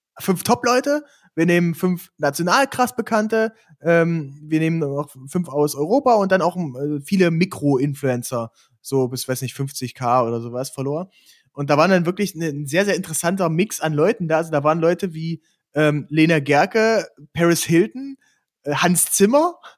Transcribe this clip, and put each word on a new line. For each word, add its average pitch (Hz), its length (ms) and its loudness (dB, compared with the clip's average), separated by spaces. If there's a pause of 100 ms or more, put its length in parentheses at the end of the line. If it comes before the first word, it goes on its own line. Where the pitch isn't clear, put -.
(200)
fünf - 240 -2
Top-Leute, 262 600 0 (300)
wir 165 100 0
nehmen 175 300 2
fünf 180 440 -4
national 175 500 0
krass 247 260 -2
Bekannte, 220 580 -2 (300)
ähm, 165 600 0
wir 156 160 -2
nehmen 165 180 0
noch 139 320 -4 (160)
fünf 175 220 -4
aus 147 260 -2
Europa 226 400 2
und 196 160 2
dann 190 100 4
auch, 175 160 0
äh, 147 480 -4
viele 180 280 2
Mikro-Influencer, 139 1200 -2 (280)
so 131 280 -2
bis, 127 180 -8
weiß 127 160 -4
nicht, 120 120 -8
fünfzig 135 420 -8
K 123 280 0
oder 117 160 -4
sowas, 120 300 -8
Follower. 147 400 -6 (400)
Und 143 180 -6
da 147 80 4
waren 170 140 4
dann 180 160 4
wirklich 185 300 -4
ne, 165 100 -4
ein 143 220 -6
sehr, 175 160 0
sehr 196 100 0
interessanter 175 540 -2
Mix 165 320 -2
an 156 120 -2
Leuten 160 360 0
da. 156 80 2
Also 165 160 -2
da 143 100 0
waren 156 160 2
Leute 175 360 0
wie, 160 280 -8 (320)
ähm, 147 360 2
Lena 156 280 4
Gerke, 185 680 2 (240)
Paris 170 320 2
Hilton, 247 540 0 (440)
äh, 147 120 -4
Hans - 380 0
Zimmer. 285 480 2 (180)